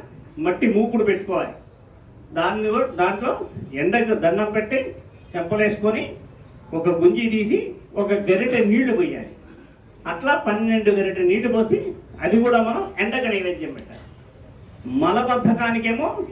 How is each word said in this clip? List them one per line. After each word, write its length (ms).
మట్టి 360
మూకుడు 300
పెట్టుకోవాలి, 500
దాన్ని 360
కూ-, 160
దాంట్లో 320
ఎండకు 320
దండం 320
పెట్టి 220
చెంపలేసుకొని 720
ఒక 100
గుంజి 320
తీసి 260
ఒక 100
గరిటె 320
నీళ్లు 260
పోయాలి. 340
అట్లా 220
పన్నెండు 440
గరిటె 320
నీళ్లు 320
పోసి 240
అది 220
కూడా 140
మనం 140
ఎండకు 300
నైవేద్యం 440
పెట్టాలి. 260
మలబద్ధకానికేమో 1080